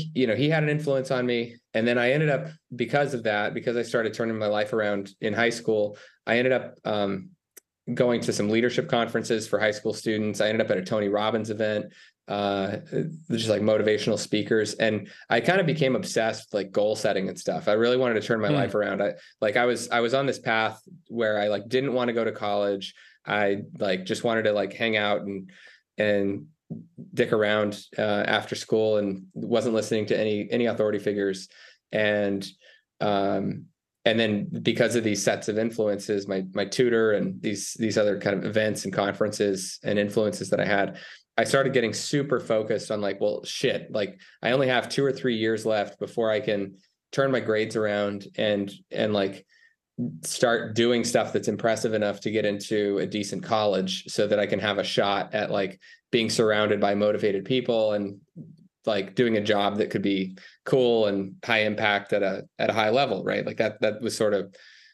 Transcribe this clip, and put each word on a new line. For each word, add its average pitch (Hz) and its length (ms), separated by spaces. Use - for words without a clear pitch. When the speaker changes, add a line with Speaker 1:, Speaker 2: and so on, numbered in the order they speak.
Speaker 1:
you 127 140
know, 107 80
he 139 140
had 156 140
an 151 60
influence 143 420
on 127 140
me. 120 320
And 113 140
then 120 100
I 123 140
ended 151 180
up, 131 180
because 131 380
of 117 100
that, 104 300
because 117 220
I 120 80
started 113 300
turning 113 240
my 107 100
life 104 260
around 104 380
in 107 120
high 117 160
school, 104 480
I 110 120
ended 127 160
up, 123 220
um, 101 440
going 120 280
to 113 120
some 104 160
leadership 120 400
conferences 113 580
for 101 120
high 107 120
school 104 220
students. 107 480
I 107 60
ended 110 180
up 107 60
at 101 60
a 92 60
Tony 107 240
Robbins 107 420
event, 107 440
uh, 101 500
just, 110 180
like, 101 120
motivational 107 580
speakers. 107 540
And 107 360
I 117 100
kind 180 220
of 180 40
became 131 300
obsessed 110 560
with, 101 120
like, 95 80
goal 104 240
setting 98 340
and 92 100
stuff. - 300
I 104 40
really 117 220
wanted 123 200
to 104 120
turn 113 140
my 104 80
Speaker 2:
Hmm. 98 60
Speaker 1:
life 98 200
around. 101 260
I, 101 120
like, 107 160
I 123 100
was, 120 240
I 117 120
was 117 120
on 139 120
this 131 140
path 110 420
where 110 320
I, 104 80
like, 101 220
didn't 127 240
want 123 160
to 117 40
go 117 120
to 104 80
college. 101 600
I, 101 340
like, 95 260
just 110 200
wanted 113 180
to, 107 80
like, 98 220
hang 113 240
out 104 240
and, 98 280
and 101 500
dick 117 180
around, 107 500
uh, - 40
after 104 540
school, 110 420
and 98 360
wasn't 113 400
listening 107 340
to 101 120
any, 107 320
any 120 140
authority 107 340
figures. 98 480
And, 104 520
um, 98 680
and 113 160
then 104 300
because 117 360
of 110 80
these 104 180
sets 101 240
of 104 100
influences, 104 680
my, 95 160
my 101 120
tutor 113 480
and 95 280
these, 104 380
these 110 180
other 104 220
kind 101 180
of - 80
events 107 380
and 98 100
conferences 101 880
and 104 140
influences 104 520
that 98 100
I 95 60
had, 98 320
I 117 60
started 135 300
getting 117 200
super 131 460
focused 110 500
on, 107 100
like, 98 220
well, 104 220
shit, - 480
like, 101 280
I 113 100
only 135 160
have 123 220
two 139 160
or 135 60
three 123 240
years 110 300
left 107 340
before 110 320
I 107 80
can 98 380
turn 135 200
my 123 100
grades 110 340
around 104 520
and, 101 340
and, 107 220
like, 98 320
start 117 500
doing 117 300
stuff 110 300
that's 101 140
impressive 110 460
enough 104 280
to 110 100
get 107 140
into 101 540
a - 60
decent 98 380
college 95 640
so - 200
that 104 120
I 101 80
can 104 120
have 101 180
a 92 60
shot 101 520
at, 104 160
like, 98 280
being 113 180
surrounded 107 500
by 101 160
motivated 104 500
people 120 480
and, 101 260
like, 101 260
doing 117 240
a 104 60
job 101 340
that - 140
could 104 100
be 95 360
cool 120 400
and 98 300
high 110 180
impact 104 500
at 101 100
a, 95 220
at 110 140
a - 20
high 110 160
level, 113 340
right? 101 220
Like, 107 120
that, 107 240
that 107 200
was 110 160
sort 104 160
of 95 220